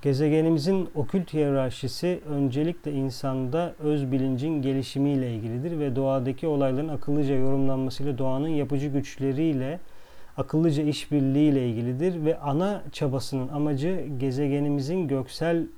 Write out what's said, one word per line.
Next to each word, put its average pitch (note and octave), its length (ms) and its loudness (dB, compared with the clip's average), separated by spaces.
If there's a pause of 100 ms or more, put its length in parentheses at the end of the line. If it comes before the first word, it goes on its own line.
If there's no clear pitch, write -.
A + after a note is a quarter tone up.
Gezegenimizin D#3 920 2
okült D#3+ 380 -2
hiyerarşisi C#3+ 840 0 (100)
öncelikle D3 640 -2
insanda C3+ 840 -2 (100)
öz D3 280 0
bilincin C3 500 0
gelişimiyle C3+ 760 0
ilgilidir B2 440 -4
ve C#3 160 0
doğadaki C3+ 520 0
olayların C#3+ 400 0
akıllıca C#3+ 480 0
yorumlanmasıyla C3+ 800 4
doğanın C3+ 300 0
yapıcı D3 400 0
güçleriyle C#3 920 -2 (580)
akıllıca D#3 460 2
işbirliğiyle C#3 840 2
ilgilidir C3 560 -2
ve D#3+ 140 2
ana E3 420 0 (100)
çabasının C3 560 -2
amacı D3+ 580 0 (120)
gezegenimizin C#3+ 920 0
göksel D3+ 600 0 (100)